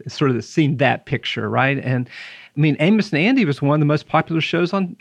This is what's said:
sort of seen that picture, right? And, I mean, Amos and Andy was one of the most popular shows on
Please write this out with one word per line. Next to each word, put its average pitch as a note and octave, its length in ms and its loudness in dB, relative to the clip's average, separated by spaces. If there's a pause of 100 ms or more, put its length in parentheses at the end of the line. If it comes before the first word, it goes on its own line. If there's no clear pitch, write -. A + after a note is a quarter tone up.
sort C#3 240 0
of A2+ 140 -2
seen C#3+ 320 0
that A#2+ 280 0
picture, A2 440 -4
right? C3 340 0
And, B2+ 240 -2 (480)
I D3 60 0
mean, D3 180 2
Amos G3 320 2
and D3 100 0
Andy B3 220 2
was C#3+ 180 -2
one C#3+ 140 2
of D3+ 60 2
the D3 40 2
most D3 220 0
popular D#3+ 320 0
shows E3+ 320 0
on F#3+ 300 -2